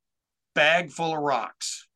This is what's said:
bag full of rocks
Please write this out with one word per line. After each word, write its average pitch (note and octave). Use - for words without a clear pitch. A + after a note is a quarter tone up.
bag D#3+
full E3
of D3+
rocks -